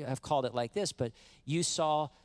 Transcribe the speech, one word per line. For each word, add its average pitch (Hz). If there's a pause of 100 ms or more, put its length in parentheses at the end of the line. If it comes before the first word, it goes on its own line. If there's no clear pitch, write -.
have 127
called 135
it 117
like 120
this, 196
but 117 (320)
you 160
saw, 151 (160)